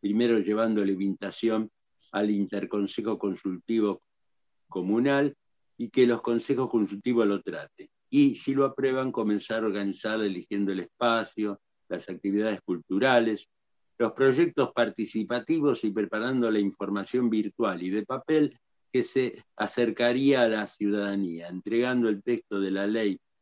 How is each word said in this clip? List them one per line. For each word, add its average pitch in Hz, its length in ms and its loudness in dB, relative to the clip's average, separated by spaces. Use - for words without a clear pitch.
primero 113 400 2
llevando 107 440 0
la 98 80 0
invitación 98 800 -2
al 104 180 0
Interconsejo 101 880 -2
Consultivo 98 840 -2
Comunal 127 680 0
y 120 100 -6
que 127 180 6
los 117 140 2
consejos 120 480 0
consultivos 110 580 2
lo 101 140 2
traten. - 480 -12
Y 139 260 4
si - 180 -4
lo 135 100 4
aprueban, 131 480 0
comenzar 110 520 -2
a - 20 0
organizar 101 540 -2
eligiendo 98 520 -2
el 92 80 -2
espacio, 107 800 -2
las 87 200 -8
actividades 101 540 -2
culturales, 107 880 0
los 117 140 0
proyectos 135 600 2
participativos 120 1120 0
y 107 60 0
preparando 110 600 -2
la 107 80 2
información 101 680 -2
virtual 95 540 -2
y 92 80 -4
de 101 160 -2
papel 147 500 0
que 123 120 2
se - 420 -2
acercaría 123 880 2
a 113 40 4
la 107 180 -2
ciudadanía, 101 840 -4
entregando 117 600 0
el 101 140 0
texto 113 360 -4
de 98 120 0
la 98 160 -2
ley 104 340 0